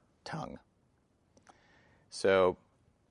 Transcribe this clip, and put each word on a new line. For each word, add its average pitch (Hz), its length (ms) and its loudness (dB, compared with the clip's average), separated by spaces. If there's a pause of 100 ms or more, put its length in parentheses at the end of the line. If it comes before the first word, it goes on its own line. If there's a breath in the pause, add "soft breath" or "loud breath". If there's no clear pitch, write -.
(220)
tongue. - 360 -12 (1500 soft breath)
So 95 480 2 (520)